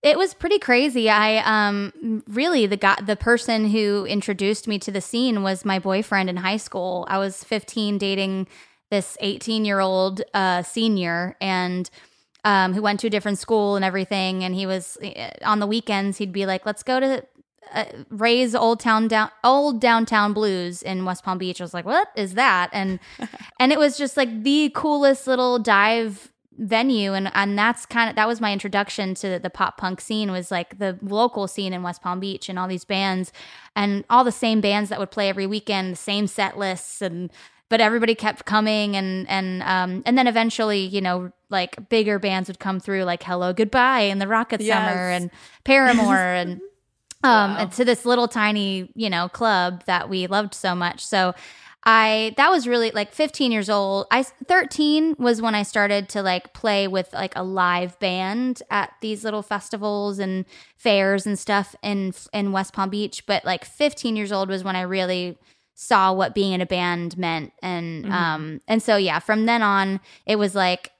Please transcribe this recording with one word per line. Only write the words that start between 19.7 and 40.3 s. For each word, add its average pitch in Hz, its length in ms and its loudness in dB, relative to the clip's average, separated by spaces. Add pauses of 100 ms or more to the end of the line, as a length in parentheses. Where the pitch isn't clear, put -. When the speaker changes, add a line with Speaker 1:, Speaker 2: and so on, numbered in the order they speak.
Speaker 1:
Downtown 226 540 4
Blues 185 500 -2
in 185 220 -4
West 180 180 -6
Palm 185 140 -4
Beach." 180 240 -6
I - 20 -8
was 165 100 -12
like, 175 120 -8
"What 302 320 0
is 196 160 -4
that?" 196 400 2
And, 190 260 -2 (180)
Speaker 2:
<laughs> - 420 -12
Speaker 1:
and 254 120 6
it 311 80 4
was 294 180 4
just, 277 200 -4
like, 226 260 -2
the 285 320 4
coolest 285 520 2
little 247 320 2
dive 214 680 2 (280)
venue. 220 560 0
And, 190 200 -2
and 202 240 2
that's 226 300 2
kind 233 240 0
of, - 40 -6
that 214 120 2
was 233 120 -2
my 214 140 0
introduction 196 640 -4
to 185 240 -4
the 180 100 -6
pop - 280 -4
punk 185 240 -6
scene, 214 300 -4
was, 180 200 -6
like, 180 260 -6
the 190 240 -4
local 208 460 0
scene 190 260 -6
in 180 80 -6
West 180 220 -8
Palm 180 160 -6
Beach 196 280 -8
and 185 120 -8
all 185 80 -4
these 185 180 -8
bands 190 460 -2 (440)
and 202 340 0
all 240 140 6
the 247 80 2
same 220 300 0
bands 202 300 0
that - 80 -6
would 190 100 -6
play 202 200 -2
every 190 180 -2
weekend, 196 460 -4
the 165 40 -10
same 202 300 -2
set 196 300 -2
lists, 190 440 -6
and, 180 300 -6 (380)
but 226 120 4
everybody 226 320 2
kept 214 320 -4
coming. 214 500 2
And, 190 340 -4
and, 185 340 -2
um, 185 420 -2
and 240 100 2
then 262 120 4
eventually, 220 540 0